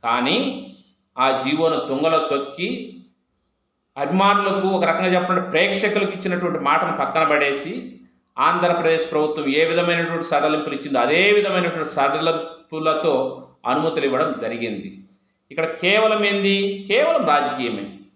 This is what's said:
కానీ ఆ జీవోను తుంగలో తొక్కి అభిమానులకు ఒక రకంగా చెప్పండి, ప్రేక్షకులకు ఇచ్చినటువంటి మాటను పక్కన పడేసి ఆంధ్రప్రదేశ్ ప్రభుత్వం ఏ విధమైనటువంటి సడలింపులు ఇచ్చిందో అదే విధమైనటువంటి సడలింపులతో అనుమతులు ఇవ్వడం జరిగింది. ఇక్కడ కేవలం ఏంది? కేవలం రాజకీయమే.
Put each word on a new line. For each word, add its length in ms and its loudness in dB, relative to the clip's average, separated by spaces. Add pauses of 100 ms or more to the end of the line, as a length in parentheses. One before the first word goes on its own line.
కానీ 340 2 (760)
ఆ 100 2 (120)
జీవోను 480 0
తుంగలో 380 2
తొక్కి 440 -4 (1300)
అభిమానులకు 720 2
ఒక 160 2
రకంగా 280 2
చెప్పండి, 300 2
ప్రేక్షకులకు 720 0
ఇచ్చినటువంటి 480 -4
మాటను 360 0
పక్కన 280 0
పడేసి 480 0 (640)
ఆంధ్రప్రదేశ్ 680 2
ప్రభుత్వం 420 0
ఏ 160 4
విధమైనటువంటి 640 0
సడలింపులు 480 0
ఇచ్చిందో 260 -2
అదే 220 4 (100)
విధమైనటువంటి 580 0
సడలింపులతో 1200 -2 (500)
అనుమతులు 420 0
ఇవ్వడం 320 0
జరిగింది. 500 -6 (640)
ఇక్కడ 160 -4 (100)
కేవలం 480 2
ఏంది? 320 2 (280)
కేవలం 400 2
రాజకీయమే. 600 0 (320)